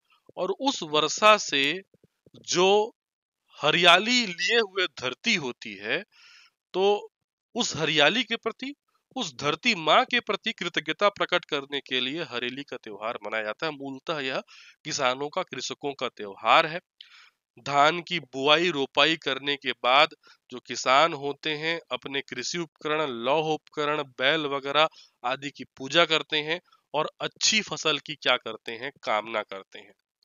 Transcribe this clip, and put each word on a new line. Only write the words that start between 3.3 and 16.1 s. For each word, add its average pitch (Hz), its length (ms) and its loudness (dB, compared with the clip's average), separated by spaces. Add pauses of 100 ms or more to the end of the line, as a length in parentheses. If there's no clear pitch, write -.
हरियाली 180 680 6
लिए 190 320 0
हुए 190 280 0 (140)
धरती 127 360 -2
होती 120 400 -6
है, 113 260 -4 (720)
तो 208 360 2 (440)
उस 226 220 -4
हरियाली 156 480 4
के 226 120 -6
प्रति, 269 380 -8 (420)
उस 185 200 -6
धरती 151 400 0
माँ 170 280 4
के 247 160 -2
प्रति 220 320 -4
कृतज्ञता 170 580 -2
प्रकट 175 340 -2
करने 143 360 -6
के 131 200 -2
लिए 135 240 -4
हरेली 123 380 -6
का 135 140 -12
त्योहार 110 500 -8
मनाया 110 180 -4
जाता 107 220 -4
है। 156 60 -4
मूलतः 139 480 -8
यह 139 220 -4 (420)
किसानों 143 440 -2
का, 180 140 -6
कृषकों 135 520 -8
का 123 160 -6